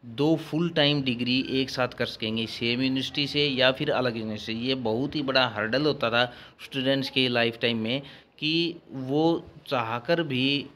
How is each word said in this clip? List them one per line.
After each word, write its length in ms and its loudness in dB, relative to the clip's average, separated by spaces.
दो 320 2
फुल 320 -2
टाइम 320 2
डिग्री 360 0
एक 180 0
साथ 200 0
कर 160 -4
सकेंगे, 420 -4
सेम 340 0
यूनिवर्सिटी 440 -2
से 200 2
या 260 4
फिर 200 -2
अलग 240 0
यूनिवर्सिटी 380 -6
से। 120 -4
ये 160 2
बहुत 340 0
ही 60 -2
बड़ा 260 4
हर्डल 380 0
होता 240 0
था 140 4
स्टूडेंट्स 460 -2
के 180 2
लाइफ 320 2
टाइम 180 0
में 240 -2
कि 360 0
वो 300 0
चाहकर 560 0
भी 520 0